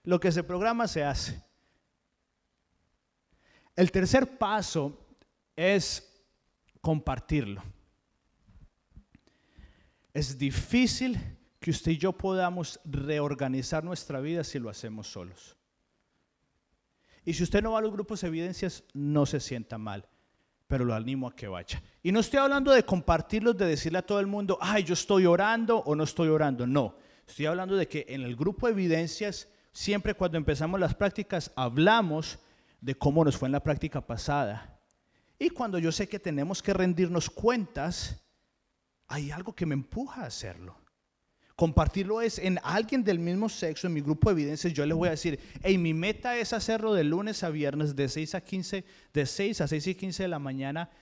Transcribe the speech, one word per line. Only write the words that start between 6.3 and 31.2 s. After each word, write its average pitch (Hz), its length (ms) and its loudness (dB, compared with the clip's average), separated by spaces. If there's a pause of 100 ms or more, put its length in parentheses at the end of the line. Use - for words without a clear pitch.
compartirlo. 131 800 -2 (2500)
Es 139 260 -4
difícil 233 800 0 (420)
que - 100 -2
usted 165 220 0
y 160 60 0
yo 180 140 0
podamos 180 720 -4
reorganizar 143 1000 -2
nuestra 156 360 -6
vida 160 240 -4
si - 140 -8
lo 117 120 -6
hacemos 107 420 -12
solos. 92 440 -16 (1700)
Y 165 100 -2
si - 80 -2
usted 202 200 2
no 220 100 -2
va 220 80 2
a - 20 0
los 220 100 -2
grupos 208 300 -6
de 185 60 -4
evidencias, 170 560 -6 (100)
no 143 320 2
se 143 140 -2
sienta 117 360 -8
mal, 104 320 -10 (580)
pero 123 200 2
lo 117 80 2
animo 127 340 -4
a - 80 -14
que 107 120 -12
vaya. 90 340 -8 (200)
Y 180 100 2
no 220 80 6
estoy 277 180 2
hablando 277 340 4
de 240 120 10
compartirlos, 190 720 2
de 190 80 4
decirle 160 320 0
a 180 80 -4
todo 202 140 2
el 196 60 0
mundo, 196 360 -2
"Ay, 202 220 2
yo 170 100 0
estoy 190 320 4
orando 220 520 4
o 151 160 0
no 151 100 2
estoy 160 240 0
orando". 147 380 4
No, 127 300 0 (300)
estoy - 200 -6
hablando 185 300 0
de 185 100 2
que 151 220 -6
en 131 140 -8
el 120 120 -6
grupo 170 320 0
de 233 60 4
evidencias, 180 760 0 (240)
siempre 202 420 -2
cuando 170 240 0
empezamos 160 420 0
las 175 140 2
prácticas, 196 600 -2